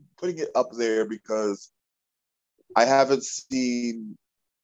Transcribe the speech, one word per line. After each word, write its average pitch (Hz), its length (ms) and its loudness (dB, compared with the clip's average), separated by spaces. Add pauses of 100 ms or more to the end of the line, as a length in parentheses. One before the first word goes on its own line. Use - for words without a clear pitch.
(180)
putting 180 220 -6
it 156 160 -6
up 123 160 2
there 113 340 0
because 107 640 -6 (1080)
I 117 80 8
haven't 135 400 4
seen 120 920 -4 (460)